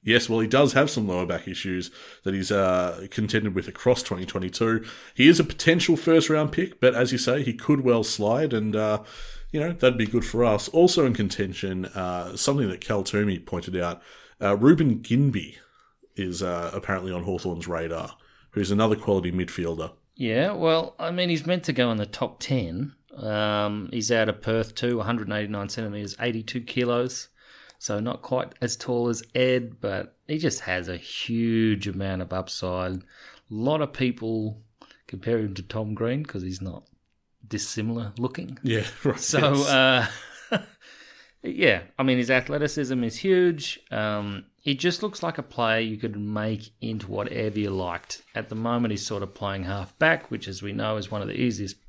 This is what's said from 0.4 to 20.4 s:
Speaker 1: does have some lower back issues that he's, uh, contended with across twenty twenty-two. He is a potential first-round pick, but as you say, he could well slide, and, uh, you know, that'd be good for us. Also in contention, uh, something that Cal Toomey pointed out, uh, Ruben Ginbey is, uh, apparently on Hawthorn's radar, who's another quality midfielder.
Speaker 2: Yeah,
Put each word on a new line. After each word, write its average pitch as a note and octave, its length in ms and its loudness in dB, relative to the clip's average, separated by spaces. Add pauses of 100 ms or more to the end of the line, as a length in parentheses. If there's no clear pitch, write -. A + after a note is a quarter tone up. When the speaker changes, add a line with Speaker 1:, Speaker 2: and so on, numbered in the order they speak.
Speaker 1:
does C3+ 260 6
have D3 180 4
some G#2+ 160 0
lower F2+ 180 0
back E2+ 220 -4
issues F2+ 420 -6 (360)
that G2 100 0
he's, F#2+ 160 -2
uh, F#2 580 2
contended G#2+ 460 0
with F#2+ 120 -2
across - 360 2
twenty F#2 200 -4
twenty-two. A2 640 0 (300)
He C3 120 8
is D#3+ 120 10
a - 40 6
potential E3+ 540 2
first-round D#3 540 4
pick, F3+ 280 -4
but B2+ 140 8
as B2+ 180 2
you B2+ 60 0
say, B2+ 240 2
he B2 140 -2
could D3 260 2
well A#2 220 4
slide, A#2+ 500 2
and, G#2+ 220 0
uh, G#2+ 260 0 (500)
you D#3 80 -2
know, E3 140 0
that'd B2+ 240 4
be A2+ 80 2
good A2+ 180 2
for A#2+ 220 2
us. G#2+ 220 2
Also E3+ 400 6
in A#2 80 2
contention, F#2+ 680 -2
uh, F2+ 520 -6
something C#3 320 2
that F2+ 120 -6
Cal G#2 200 -2
Toomey G2+ 380 0
pointed F2+ 360 -6
out, F2 240 -2 (400)
uh, G2+ 160 2
Ruben C#3 440 6
Ginbey A#2 560 0 (600)
is, F#2 280 -4
uh, F2 280 -4
apparently F#2+ 400 -4
on F2 120 -6
Hawthorn's F2 440 -6
radar, E2 480 -6 (360)
who's G2 180 -2
another G#2+ 260 4
quality F#2+ 360 0
midfielder. E2+ 640 -4 (220)
Speaker 2:
Yeah, B2+ 360 0